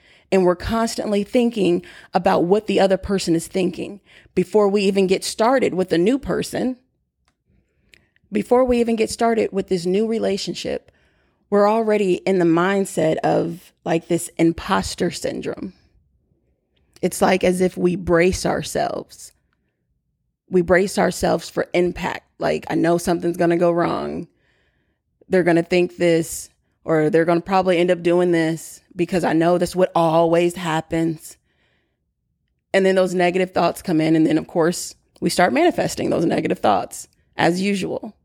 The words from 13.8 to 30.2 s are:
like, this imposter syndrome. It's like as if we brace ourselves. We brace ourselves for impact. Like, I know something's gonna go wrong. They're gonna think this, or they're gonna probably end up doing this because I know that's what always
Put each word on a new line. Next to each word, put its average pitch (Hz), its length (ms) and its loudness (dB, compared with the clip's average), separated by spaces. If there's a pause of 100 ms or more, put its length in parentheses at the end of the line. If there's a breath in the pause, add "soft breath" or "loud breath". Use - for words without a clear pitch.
like, 165 260 -2
this 170 280 -2
imposter 175 720 -2
syndrome. 143 640 -8 (1300)
It's - 180 -4
like 196 240 2
as 185 180 2
if 185 160 -2
we 180 180 0
brace 175 500 0
ourselves. - 840 -6 (1160)
We 185 120 2
brace 185 380 2
ourselves 180 500 -2
for - 240 -4
impact. 175 640 -2
Like, 160 320 -4
I 165 60 -4
know 165 240 2
something's 175 380 -2
gonna 170 200 2
go 170 140 2
wrong. 165 560 -4 (1000)
They're 185 140 2
gonna 170 220 2
think 180 340 0
this, 165 520 0 (340)
or 156 260 0
they're 160 160 2
gonna 170 160 2
probably 185 380 0
end 180 100 2
up 175 140 0
doing 175 280 4
this 165 500 -2 (140)
because 175 280 -2
I - 100 0
know 170 240 2
that's 175 180 -2
what 180 200 2
always 170 600 2